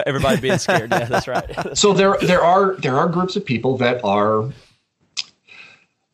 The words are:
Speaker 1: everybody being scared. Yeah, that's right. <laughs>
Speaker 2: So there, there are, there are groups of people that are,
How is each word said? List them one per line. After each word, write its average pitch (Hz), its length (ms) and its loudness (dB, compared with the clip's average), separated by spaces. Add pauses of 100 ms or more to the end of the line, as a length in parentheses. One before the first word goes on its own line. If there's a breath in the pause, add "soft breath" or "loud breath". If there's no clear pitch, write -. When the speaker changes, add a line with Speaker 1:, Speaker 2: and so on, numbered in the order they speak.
Speaker 1:
everybody 135 340 0
being 135 200 0
scared. 165 320 0
Yeah, 165 140 0
that's 113 220 -2
right. 123 220 -4 (160)
<laughs> - 120 -8
Speaker 2:
So 202 140 4
there, 196 300 4
there 175 200 2
are, 185 340 2
there 139 200 -2
are 165 140 2
groups 175 260 -2
of 196 100 -4
people 127 320 -2
that 123 280 0
are, 107 440 0 (1600 loud breath)